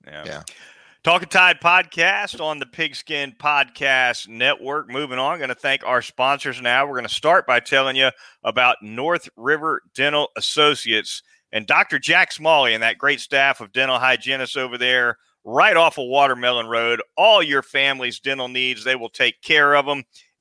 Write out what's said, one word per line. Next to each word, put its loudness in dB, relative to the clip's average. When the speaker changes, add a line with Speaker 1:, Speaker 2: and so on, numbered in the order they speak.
Speaker 1:
Yeah. -18
Speaker 2:
Yeah. -14
Speaker 1:
Talking -6
Tide 2
podcast 0
on -6
the -12
Pigskin -8
Podcast 0
Network. -4
Moving -6
on, -2
gonna -6
thank -4
our 0
sponsors -4
now. 2
We're -10
gonna -6
start 2
by 2
telling 0
you 4
about 2
North -6
River -2
Dental 0
Associates 0
and -6
Doctor 0
Jack 2
Smalley 2
and -2
that 0
great 0
staff 0
of -16
dental 0
hygienists -2
over -4
there 0
right 4
off 4
of -8
Watermelon 2
Road. -2
All 2
your 0
family's -2
dental -6
needs, -6
they 0
will -8
take -2
care 4
of 2
'em. -6